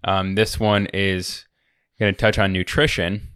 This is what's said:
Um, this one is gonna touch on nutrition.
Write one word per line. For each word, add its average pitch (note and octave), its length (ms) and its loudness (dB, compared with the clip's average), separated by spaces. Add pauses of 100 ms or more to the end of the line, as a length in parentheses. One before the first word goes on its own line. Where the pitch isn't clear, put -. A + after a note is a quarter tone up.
Um, F#2+ 320 0
this G#2+ 240 0
one G#2 340 2
is F#2+ 520 -4 (540)
gonna G2+ 140 2
touch A2 240 2
on G2 160 2
nutrition. F#2+ 800 -2